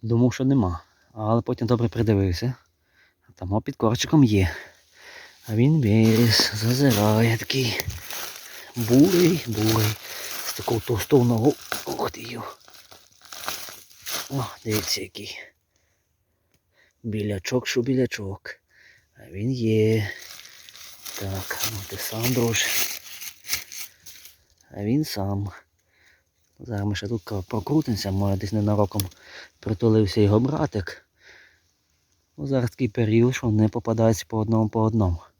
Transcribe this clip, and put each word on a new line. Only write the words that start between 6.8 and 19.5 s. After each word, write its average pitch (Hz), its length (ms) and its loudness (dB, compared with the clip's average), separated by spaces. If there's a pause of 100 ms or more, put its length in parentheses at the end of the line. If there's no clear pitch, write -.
такий. 120 420 -2 (960)
Бурий, 151 720 4
бурий. 110 500 0 (480)
З - 80 -8
такого - 280 -2
товстого 120 440 2
ногу. 120 300 2 (320)
Ух - 240 -6
ти 117 120 -16
йо. 117 200 -12 (1900)
О, 135 140 -4 (200)
дивіться 104 360 -4
який. 101 380 -14 (1600)
Білячок, 107 640 -4
що - 160 -2
білячок. 117 800 -4 (560)
А - 140 -20
він 104 220 -4